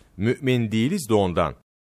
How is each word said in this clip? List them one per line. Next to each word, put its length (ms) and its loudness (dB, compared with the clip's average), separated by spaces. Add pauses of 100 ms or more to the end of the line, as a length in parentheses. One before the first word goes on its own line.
(180)
mümin 540 0
değiliz 380 0
de 40 2
ondan.' 420 0 (440)